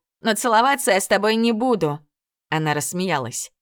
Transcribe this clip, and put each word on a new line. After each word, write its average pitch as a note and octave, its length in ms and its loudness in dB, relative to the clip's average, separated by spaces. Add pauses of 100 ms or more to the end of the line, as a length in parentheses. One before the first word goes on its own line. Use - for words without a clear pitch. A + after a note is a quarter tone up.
(200)
но A3 140 0
целоваться B3 580 2
я F#3+ 80 2
с - 80 -4
тобой G#3+ 280 2
не A#3 160 2
буду». G#3 480 -2 (480)
Она D#3 260 -2
рассмеялась. D3 880 -4